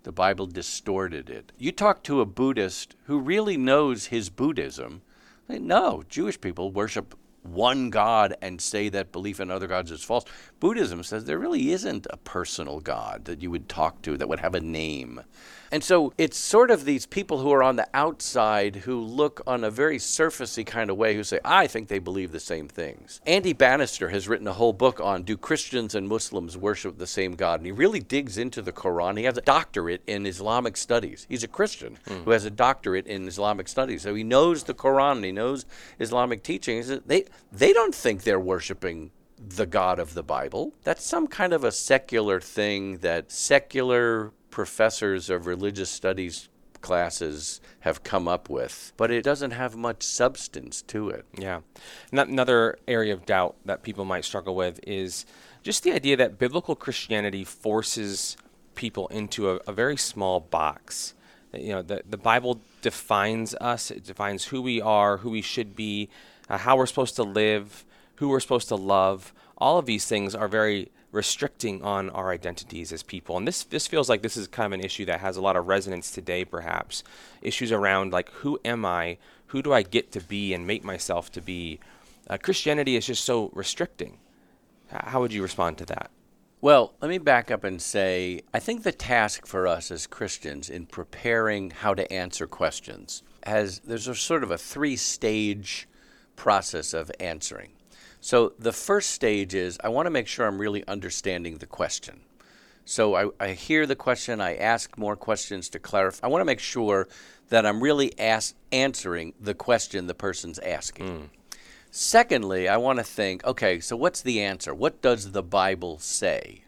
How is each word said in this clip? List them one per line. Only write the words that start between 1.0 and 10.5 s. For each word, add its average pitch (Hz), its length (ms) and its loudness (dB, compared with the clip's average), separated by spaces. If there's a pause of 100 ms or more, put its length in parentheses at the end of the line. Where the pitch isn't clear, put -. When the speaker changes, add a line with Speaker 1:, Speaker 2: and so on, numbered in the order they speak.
Speaker 1:
it. 57 280 -14
You 127 140 -2
talk 208 320 2
to 143 180 2
a 107 40 4
Buddhist 107 720 -2 (100)
who 143 140 0
really 190 380 2
knows 131 500 4
his 113 220 -2
Buddhism, 78 720 -2 (460)
they, - 120 -8
"No, 170 500 2
Jewish 190 320 -4
people 92 300 -4
worship 101 440 -4 (260)
one 120 480 2
God 107 520 4
and 92 200 -8
say 104 280 -2
that 95 240 -4
belief 95 260 -6
in 92 120 -4
other 95 160 -4
gods 90 240 -2
is 78 120 -12
false." 120 220 0 (340)